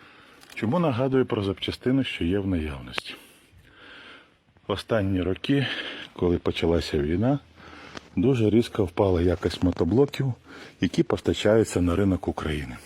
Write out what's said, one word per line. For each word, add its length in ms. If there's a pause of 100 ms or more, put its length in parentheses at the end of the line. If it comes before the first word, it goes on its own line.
(560)
Чому 240
нагадую 460
про 180
запчастини, 600
що 200
є 160
в 80
наявності? 680 (1500)
В 40
останні 500
роки, 460 (460)
коли 240
почалася 600
війна, 400 (760)
дуже 340
різко 360
впала 360
якість 420
мотоблоків, 720 (480)
які 220
постачаються 800
на 140
ринок 320
України. 580